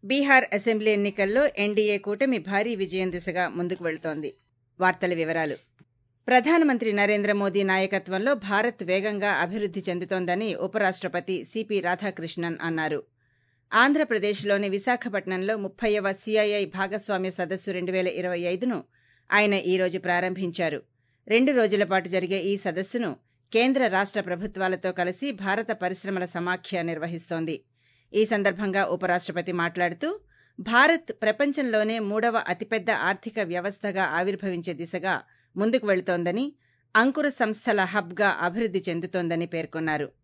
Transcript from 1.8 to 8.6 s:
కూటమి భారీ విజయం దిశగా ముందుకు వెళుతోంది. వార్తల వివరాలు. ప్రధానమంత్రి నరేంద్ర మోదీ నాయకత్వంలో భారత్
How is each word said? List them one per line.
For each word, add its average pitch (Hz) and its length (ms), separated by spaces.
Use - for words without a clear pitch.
కూటమి 208 400
భారీ 208 320
విజయం 185 300
దిశగా 175 340
ముందుకు 175 260
వెళుతోంది. 156 460
వార్తల 180 340
వివరాలు. 160 420
ప్రధానమంత్రి 254 680
నరేంద్ర 202 400
మోదీ 202 300
నాయకత్వంలో 190 720
భారత్ 214 380